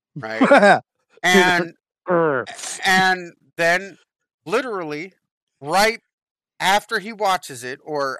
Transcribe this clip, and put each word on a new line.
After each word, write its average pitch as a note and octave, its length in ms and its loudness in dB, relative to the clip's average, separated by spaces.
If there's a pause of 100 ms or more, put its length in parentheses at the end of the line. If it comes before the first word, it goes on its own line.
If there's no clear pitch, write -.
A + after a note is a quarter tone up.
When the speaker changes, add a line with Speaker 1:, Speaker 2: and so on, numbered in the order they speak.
(160)
Speaker 1:
right? F#3+ 760 4
Speaker 2:
<laughs> - 340 -20
Speaker 1:
And, F3+ 500 2 (340)
Speaker 2:
Grr. D#3 800 -2
Speaker 1:
and F#3 480 2 (240)
then, F3 400 0 (480)
literally, F#3 680 -4 (480)
right G3 420 0 (580)
after G3+ 400 0
he G#3 140 -12
watches F#3 500 -4
it, B2+ 200 -10
or C#3 360 -4